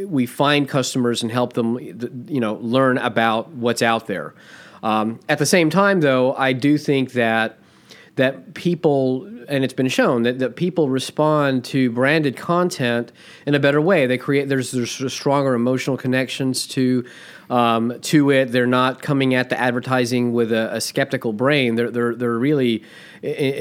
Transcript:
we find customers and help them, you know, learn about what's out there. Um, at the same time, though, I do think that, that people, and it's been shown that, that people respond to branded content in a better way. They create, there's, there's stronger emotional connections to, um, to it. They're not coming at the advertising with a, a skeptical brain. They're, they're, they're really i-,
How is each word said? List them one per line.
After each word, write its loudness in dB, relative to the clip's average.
we 0
find 2
customers -2
and -4
help -2
them, -2
you -8
know, -2
learn 0
about 0
what's -2
out 0
there. -8
Um, -2
at 0
the 0
same 4
time, 2
though, 2
I 0
do 2
think -2
that, 0
that -2
people, 0
and -2
it's -4
been 0
shown 2
that, 0
that -4
people 0
respond 0
to 0
branded 0
content -2
in 0
a 4
better 2
way. 4
They 0
create, -2
there's, -2
there's -4
stronger 0
emotional 0
connections -2
to, 0
um, 2
to 4
it. 4
They're 2
not 2
coming 0
at 0
the -2
advertising 0
with 0
a, -2
a -4
skeptical -2
brain. 2
They're, 0
they're, -2
they're -2
really 0
i-, -6